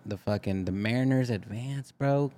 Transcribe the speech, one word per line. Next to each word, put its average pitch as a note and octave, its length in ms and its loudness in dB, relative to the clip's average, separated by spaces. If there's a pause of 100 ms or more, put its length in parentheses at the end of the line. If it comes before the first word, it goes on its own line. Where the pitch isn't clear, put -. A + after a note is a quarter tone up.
The G2+ 100 -4
fucking, G2 480 0
the F2+ 60 -2
Mariners B2 580 2
advanced, A#2+ 680 -6
bro. C#3 380 2